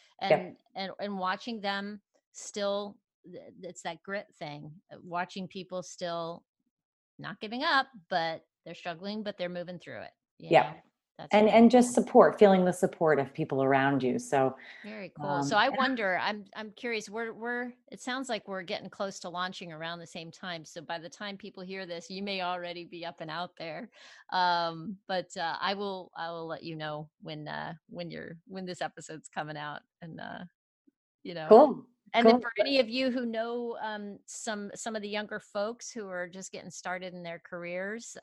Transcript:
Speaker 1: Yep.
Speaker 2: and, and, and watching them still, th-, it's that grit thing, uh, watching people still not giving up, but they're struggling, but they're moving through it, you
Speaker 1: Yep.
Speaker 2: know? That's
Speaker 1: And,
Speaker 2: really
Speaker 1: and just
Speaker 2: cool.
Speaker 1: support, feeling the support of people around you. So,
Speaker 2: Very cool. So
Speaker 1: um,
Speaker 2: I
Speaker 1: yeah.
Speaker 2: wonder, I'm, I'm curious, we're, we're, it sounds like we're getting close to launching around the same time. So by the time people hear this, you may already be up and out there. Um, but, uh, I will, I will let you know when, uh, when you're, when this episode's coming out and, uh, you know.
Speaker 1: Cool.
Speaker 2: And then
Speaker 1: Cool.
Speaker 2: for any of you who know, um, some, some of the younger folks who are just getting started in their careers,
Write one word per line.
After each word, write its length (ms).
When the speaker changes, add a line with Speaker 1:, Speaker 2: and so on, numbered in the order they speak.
Speaker 1:
Yep. 100
Speaker 2:
and, 240
and, 240
and 200
watching 420
them 400
still, 680
th-, 300
it's 220
that 200
grit 240
thing, 340
uh, 120
watching 440
people 360
still 600
not 200
giving 240
up, 240
but 360
they're 100
struggling, 480
but 140
they're 120
moving 300
through 220
it, 100
you 120
Speaker 1:
Yep. 140
Speaker 2:
know? 80
That's 160
Speaker 1:
And, 140
Speaker 2:
really 100
Speaker 1:
and 120
just 240
Speaker 2:
cool. 120
Speaker 1:
support, 340
feeling 240
the 80
support 480
of 140
people 280
around 400
you. 180
So, 360
Speaker 2:
Very 340
cool. 240
So 140
Speaker 1:
um, 40
Speaker 2:
I 40
Speaker 1:
yeah. 120
Speaker 2:
wonder, 440
I'm, 240
I'm 160
curious, 380
we're, 240
we're, 400
it 80
sounds 300
like 180
we're 140
getting 280
close 300
to 100
launching 440
around 260
the 80
same 240
time. 320
So 180
by 160
the 120
time 260
people 260
hear 240
this, 240
you 140
may 180
already 440
be 200
up 140
and 100
out 280
there. 320
Um, 640
but, 260
uh, 240
I 140
will, 420
I 140
will 180
let 160
you 140
know 320
when, 280
uh, 240
when 200
you're, 280
when 180
this 160
episode's 460
coming 300
out 240
and, 200
uh, 240
you 100
know. 160
Speaker 1:
Cool. 360
Speaker 2:
And 100
then 120
Speaker 1:
Cool. 40
Speaker 2:
for 180
any 200
of 100
you 220
who 120
know, 600
um, 420
some, 480
some 220
of 80
the 40
younger 320
folks 520
who 160
are 200
just 240
getting 200
started 420
in 80
their 260
careers, 760